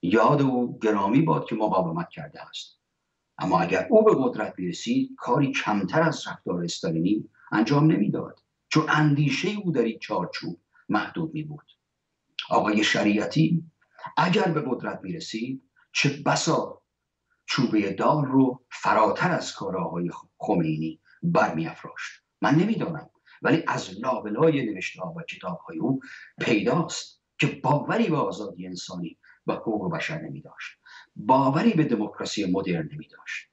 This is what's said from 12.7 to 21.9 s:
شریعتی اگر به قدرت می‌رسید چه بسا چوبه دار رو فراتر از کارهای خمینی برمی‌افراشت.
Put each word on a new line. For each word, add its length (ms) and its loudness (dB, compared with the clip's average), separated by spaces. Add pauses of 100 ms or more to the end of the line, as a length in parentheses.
شریعتی 800 2 (520)
اگر 360 2
به 140 -2
قدرت 360 -6
می‌رسید 600 -8 (300)
چه 340 0
بسا 560 0 (640)
چوبه 460 0
دار 340 2
رو 440 2
فراتر 600 2
از 220 -2
کارهای 580 -4 (280)
خمینی 640 0 (220)
برمی‌افراشت. 1000 -2 (200)